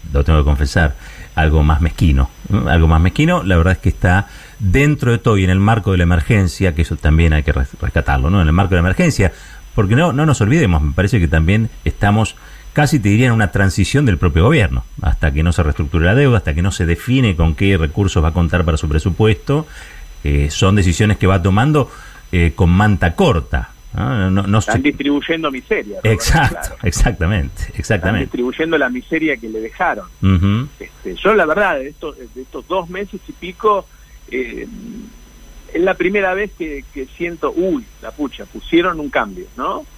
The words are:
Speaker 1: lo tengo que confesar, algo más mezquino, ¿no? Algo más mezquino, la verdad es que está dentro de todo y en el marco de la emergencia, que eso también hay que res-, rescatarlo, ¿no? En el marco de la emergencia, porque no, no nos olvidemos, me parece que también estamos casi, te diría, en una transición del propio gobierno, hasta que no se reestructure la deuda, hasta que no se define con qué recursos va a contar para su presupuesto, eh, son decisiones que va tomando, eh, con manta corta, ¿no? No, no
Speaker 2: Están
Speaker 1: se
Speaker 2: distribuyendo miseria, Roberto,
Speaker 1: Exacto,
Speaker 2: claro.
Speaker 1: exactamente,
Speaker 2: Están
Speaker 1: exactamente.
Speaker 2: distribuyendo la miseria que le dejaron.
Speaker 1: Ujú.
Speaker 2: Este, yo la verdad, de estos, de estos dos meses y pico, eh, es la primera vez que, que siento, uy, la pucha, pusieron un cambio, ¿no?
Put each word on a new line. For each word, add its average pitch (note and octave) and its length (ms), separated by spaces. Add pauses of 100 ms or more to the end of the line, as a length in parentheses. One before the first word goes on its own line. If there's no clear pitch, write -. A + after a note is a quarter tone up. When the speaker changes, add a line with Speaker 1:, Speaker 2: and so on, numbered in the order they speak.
(100)
Speaker 1:
lo D#2+ 120
tengo D#2+ 160
que D2 60
confesar, D2 500 (400)
algo D#2 280
más D2+ 180
mezquino, D2+ 480 (200)
¿no? D#2 200
Algo E2 180
más E2 140
mezquino, C#3+ 420
la F2+ 140
verdad F2 160
es - 60
que G2 100
está F#2 380 (320)
dentro C3+ 520
de A#2 60
todo A2 200
y F#2+ 60
en F#2 60
el F#2+ 100
marco G#2 320
de F#2+ 60
la F2 60
emergencia, F2+ 720
que D#2 100
eso E2 120
también D#2+ 380
hay D2+ 100
que C#2+ 80
res-, - 300
rescatarlo, C#2 480
¿no? G2 120
En D#2+ 60
el D2+ 60
marco F#2 180
de F#2+ 100
la E2+ 60
emergencia, G#2+ 440 (420)
porque G#2 220
no, D#3+ 180
no C#3+ 120
nos D3+ 160
olvidemos, G#2+ 400
me D2 120
parece G2 260
que E2+ 80
también E2 420 (140)
estamos G#2 520 (380)
casi, D3 260
te G2+ 100
diría, A2 180
en A#2+ 60
una G#2+ 180
transición G2+ 540
del G2 120
propio E2 260
gobierno, G2+ 420 (160)
hasta - 320
que D#2 100
no E2+ 80
se E2 120
reestructure D#2+ 420
la F#2 100
deuda, C3 220
hasta D#2+ 160
que D#2+ 80
no F#2+ 100
se - 140
define A2+ 500
con E2 200
qué G2 220
recursos D#2+ 460
va D#2+ 60
a D#2+ 40
contar E2+ 320
para D#2+ 120
su D#2+ 100
presupuesto, G#2+ 760 (580)
eh, C#2+ 260
son G2 260
decisiones G2 420
que G2+ 100
va F#2+ 140
tomando, A#2 500 (400)
eh, E2+ 240
con F2+ 160
manta F#2 440
corta, - 540 (240)
¿no? G2+ 380
No, G2 160
no G2+ 120
Speaker 2:
Están - 180
Speaker 1:
se C3 40
Speaker 2:
distribuyendo C#3+ 720
miseria, B2 520
Roberto, A2 60
Speaker 1:
Exacto, B2 460 (140)
Speaker 2:
claro. - 140
Speaker 1:
exactamente, F2+ 800
Speaker 2:
Están - 180
Speaker 1:
exactamente. G#2 460
Speaker 2:
distribuyendo B2+ 520
la C3+ 120
miseria D3 480
que A2+ 100
le A2 140
dejaron. A2+ 460 (140)
Speaker 1:
Ujú. G2 460 (120)
Speaker 2:
Este, - 360
yo F#3+ 200
la F#3 100
verdad, F3+ 300
de C3+ 140
estos, D3+ 280
de A#2+ 240
estos - 260
dos E3+ 220
meses F#3+ 360
y - 60
pico, F#3+ 540 (440)
eh, B2 380 (1040)
es - 80
la F#3 120
primera F#3 400
vez G3 240
que, D3 260 (100)
que C3+ 120 (100)
siento, E3 400
uy, F3+ 300 (160)
la A2 100
pucha, C3 340
pusieron E3+ 540
un D3 120
cambio, B2+ 340 (100)
¿no? F#3+ 300 (120)